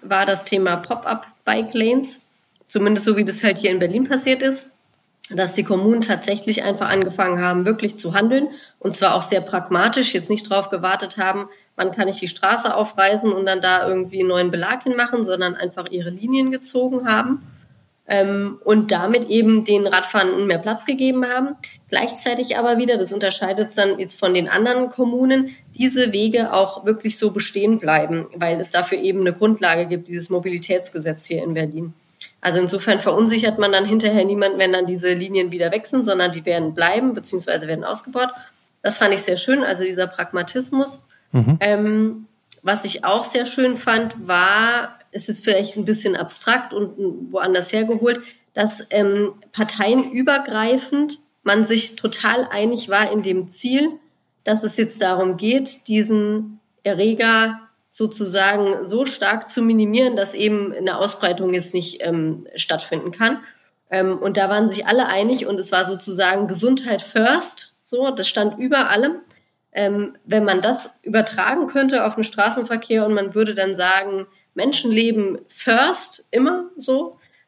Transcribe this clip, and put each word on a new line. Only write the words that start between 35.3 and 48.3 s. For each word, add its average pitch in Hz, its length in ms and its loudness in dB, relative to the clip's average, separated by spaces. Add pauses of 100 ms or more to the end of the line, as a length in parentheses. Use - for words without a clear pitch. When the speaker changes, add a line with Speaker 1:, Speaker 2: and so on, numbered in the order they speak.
Speaker 1:
wieder 170 200 -2
wechseln, 220 300 -2
sondern 185 300 0
die 165 120 -10
werden 165 300 0
bleiben, 208 400 2
beziehungsweise 175 520 -4
werden 160 180 -6
ausgebaut. 247 440 -4 (540)
Das 208 160 -2
fand 202 160 4
ich 196 80 -2
sehr 180 140 0
schön, 262 260 0
also 190 220 -2
dieser 185 220 -2
Pragmatismus. 254 1000 -4 (260)
Speaker 2:
Mhm. 127 280 4
Speaker 1:
Ähm, 214 640 0 (360)
was 208 220 0
ich - 200 -6
auch 220 200 2
sehr 247 220 -2
schön 254 300 0
fand, 226 520 -2
war, 208 680 2 (160)
es - 160 -6
ist 214 140 -4
vielleicht 202 340 0
ein 208 80 -4
bisschen 214 300 0
abstrakt 226 580 -2
und 190 600 -6
woanders 180 400 0
hergeholt, 226 480 0 (320)